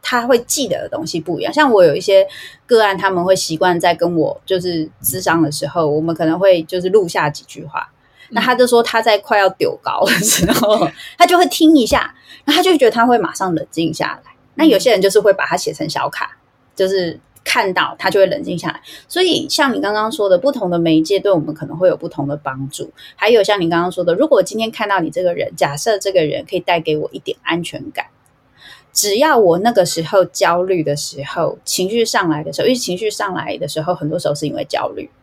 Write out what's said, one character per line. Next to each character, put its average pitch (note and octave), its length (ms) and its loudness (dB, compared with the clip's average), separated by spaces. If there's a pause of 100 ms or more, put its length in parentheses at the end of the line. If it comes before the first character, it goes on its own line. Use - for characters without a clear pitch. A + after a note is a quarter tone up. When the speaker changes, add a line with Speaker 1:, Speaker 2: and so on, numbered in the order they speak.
Speaker 1:
他 A#3+ 240 -2
会 B3 140 2
记 B3 280 -4
得 - 160 -4
的 - 60 -10
东 - 160 -8
西 E3 140 -6
不 D#3+ 200 -6
一 - 40 -6
样。 - 80 -4
像 C#4+ 200 2
我 G3+ 120 6
有 D3 120 6
一 F3+ 40 -4
些 F#3+ 260 4 (400)
个 A3+ 160 4
案， G3 160 2
他 G3 120 0
们 F3+ 140 -2
会 F#3+ 120 4
习 E3 220 -6
惯 F3+ 200 2
在 F3 160 2
跟 E3+ 220 -2
我 D#3 300 0
就 F#3 140 0
是 E3+ 280 -4 (160)
咨 - 160 -4
商 E3+ 220 2
的 D3 100 0
时 D3 160 -6
候， E3 180 -2
我 D3 140 0
们 E3 160 -2
可 E3 100 -2
能 D#3+ 120 0
会 F#3 260 4
就 F3+ 160 -4
是 F3+ 100 -4
录 F#3+ 180 2
下 E3+ 220 -2
几 - 160 -12
句 - 200 -18
话。 - 240 -10 (400)
Speaker 2:
嗯。 A3+ 60 -8
Speaker 1:
那 A3+ 60 0
他 B3 140 2
就 B3 100 4
说 A#3+ 160 4
他 A#3 200 0
在 A3 160 4
快 G#3+ 200 0
要 G3 120 4
丢 - 320 -4
高 - 240 -2
的 - 80 2
时 F#3 400 0
候， G#3+ 340 2 (120)
<laughs> - 180 -20
他 F4 80 6
就 F4 120 4
会 F4 100 6
听 E4 280 4
一 B3 100 4
下， - 280 -2 (320)
然 C#4+ 100 2
后 F4+ 60 2
他 - 20 2
就 F4+ 140 4
觉 C4+ 80 4
得 A3 60 6
他 A#3 140 2
会 B3 120 4
马 F3+ 160 -2
上 F#3 200 -4
冷 D3+ 160 -4
静 D#3+ 240 -4
下 - 300 -6
来。 - 80 -20 (240)
那 D4+ 80 0
有 B3+ 160 6
些 G3 120 2
人 G3 100 2
就 G3 80 4
是 G#3 100 4
会 G3 140 4
把 - 120 -2
它 E3+ 120 -4
写 D#3 160 -6
成 D3+ 160 -6
小 C#3 200 -4
卡， - 160 -8
Speaker 2:
嗯。 - 140 -16 (340)
Speaker 1:
就 F#3+ 140 0
是 F#3 320 -2 (240)
看 G3+ 300 -2
到 E3 260 -2
他 F#3+ 100 -2
就 G3 100 2
会 F#3+ 80 8
冷 - 140 -4
静 F3 160 -6
下 - 120 -6
来。 - 120 -10 (280)
所 F4 120 -2
以 F#4 280 0
像 C#4 240 0
你 F#3+ 80 -4
刚 G3+ 120 -2
刚 G#3+ 160 -2
说 G#3+ 200 -2
的， F3+ 80 6
不 C#4 160 0
同 G#3+ 160 -4
的 F3 100 0
媒 D#3+ 220 4
介 F#3+ 180 0
对 G3+ 100 0
我 F#3 80 4
们 D3+ 160 -4
可 D3+ 120 -10
能 D3+ 100 -12
会 F#3 140 4
有 D#3+ 80 0
不 E3+ 100 -10
同 C#3+ 200 -6
的 D3 100 -6
帮 C3+ 320 -8
助。 - 220 -12 (240)
还 G#3 140 0
有 A3+ 140 6
像 G3+ 160 0
你 E3 100 0
刚 E3+ 120 0
刚 F3+ 100 -2
说 F3 140 -4
的， E3+ 100 2
如 B3 100 2
果 B3+ 160 4
今 F3+ 160 -4
天 A3+ 140 -4
看 A3 160 -4
到 G3 140 0
你 D#3+ 80 -4
这 F3 120 -6
个 F3+ 120 0
人， - 240 -6
假 C#3+ 180 -2
设 G#3 220 -2
这 F#3+ 160 -4
个 F3 100 4
人 - 260 -4
可 F#3+ 60 -8
以 F3 60 -2
带 F3 180 0
给 D#3+ 160 -2
我 D3+ 160 -6
一 D#3 80 -12
点 - 240 -8
安 E3+ 200 -2
全 - 180 -12 (120)
感， - 120 -6 (920)
只 G3+ 220 0
要 D4 180 4
我 F3 220 4
那 A3+ 140 2
个 F#3+ 120 4
时 E3 160 -4
候 F3+ 240 2
焦 F3 380 0
虑 F#3 180 -2
的 D3 140 -2
时 - 280 -10
候， D#3+ 400 -4
情 - 240 -4
绪 A3+ 160 0
上 G#3+ 260 0
来 D3+ 140 -2
的 D#3+ 80 -8
时 - 120 -4
候， - 20 2
因 B3+ 80 4
为 - 20 2
情 B3 220 -6
绪 A3 140 -4
上 G3+ 240 -6
来 A2 240 -8
的 F3 80 -6
时 D3+ 120 -8
候， E3 140 -4
很 D#3 160 -6
多 F3 80 -4
时 E3+ 100 -4
候 D3 60 -2
是 D3 140 -6
因 - 80 -6
为 C#3+ 120 -6
焦 - 280 -4
虑。 - 120 -12 (160)